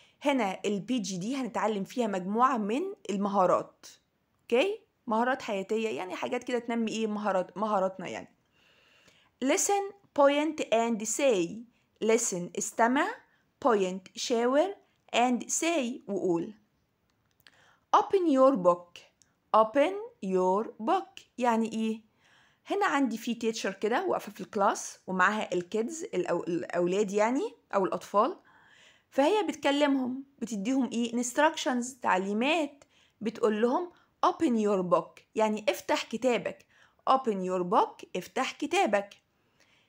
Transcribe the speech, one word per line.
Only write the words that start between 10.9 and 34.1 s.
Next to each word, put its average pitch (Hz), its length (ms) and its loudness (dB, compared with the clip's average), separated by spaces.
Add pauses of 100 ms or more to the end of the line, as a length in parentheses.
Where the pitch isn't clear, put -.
say. 214 420 2 (560)
Listen، 208 540 0
استمع، 247 500 0 (560)
point، 190 360 2 (140)
شاور، 269 600 0 (420)
and 240 260 2 (180)
say، 294 480 -2
وقول. 190 460 -2 (1400)
Open 370 300 2 (100)
your 262 200 6
book. 175 440 0 (560)
Open 220 360 4 (340)
your 185 400 2 (220)
book. 370 340 -2 (160)
يعني 226 340 0
إيه؟ 220 280 -2 (640)
هنا 392 200 0
عندي 277 320 0
في 233 160 -4
teacher 226 440 -4
كده 247 260 0
واقفة - 280 -4
في - 80 -16
الكلاس - 680 -2
ومعاها 190 480 0
الكيدز، 214 500 -4
الأو-، 175 440 -4
الأولاد 180 640 -2
يعني 247 420 0 (200)
أو 196 100 2
الأطفال، 214 520 0 (760)
فهي 359 320 2
بتكلمهم، 277 840 0 (140)
بتديهم 233 540 -2
إيه؟ 233 300 -2
instructions، 262 800 0
تعليمات، 220 840 0 (360)
بتقول 220 420 0
لهم: 302 280 0 (360)